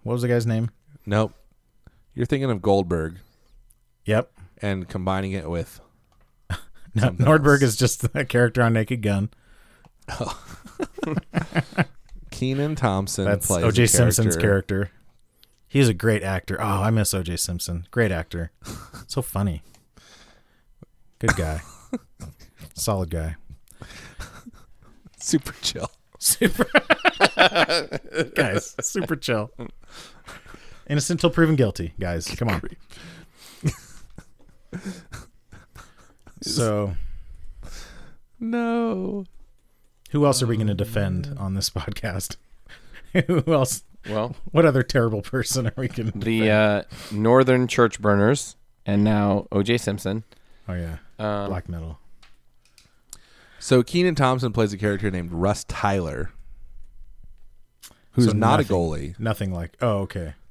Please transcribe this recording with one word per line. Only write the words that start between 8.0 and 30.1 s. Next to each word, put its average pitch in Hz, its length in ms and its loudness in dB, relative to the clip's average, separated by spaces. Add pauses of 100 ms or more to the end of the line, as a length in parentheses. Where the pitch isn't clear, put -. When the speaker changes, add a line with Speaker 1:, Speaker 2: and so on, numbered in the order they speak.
Speaker 1:
a 139 120 -2
character 120 340 2
on 117 140 4
Naked 113 260 0
Gun. 101 300 0 (920)
Speaker 2:
Oh. - 180 -6 (720)
<laughs> - 1200 -4
Kenan 139 460 -2
Thompson 98 480 0
Speaker 1:
That's 101 220 0
Speaker 2:
plays 90 180 2
Speaker 1:
O 113 60 4
J 117 140 6
Speaker 2:
a 113 40 4
Speaker 1:
Simpson's 110 480 4
Speaker 2:
character. 98 400 2 (100)
Speaker 1:
character. - 40 -12 (800)
He's 135 180 6
a 107 60 2
great 107 280 2
actor. 95 380 -4
Oh, 110 40 -2 (180)
I 107 80 2
miss 110 240 2
O 95 80 -2
J 87 140 -4
Simpson. 87 540 -6
Great 113 220 2
actor. 82 380 -6 (560)
So - 160 -4
funny. 101 400 -2 (1600)
Good - 180 0
guy. 80 240 -2 (580)
Speaker 2:
<laughs> - 560 -20
Speaker 1:
Solid 95 360 -2
guy. 82 260 -4 (1800)
Speaker 2:
Super - 320 0 (100)
chill. - 280 -4 (280)
Speaker 1:
Super. - 540 2
<laughs> - 1600 0
Guys, 117 460 0
super - 360 -4
chill. 110 340 -4 (1400)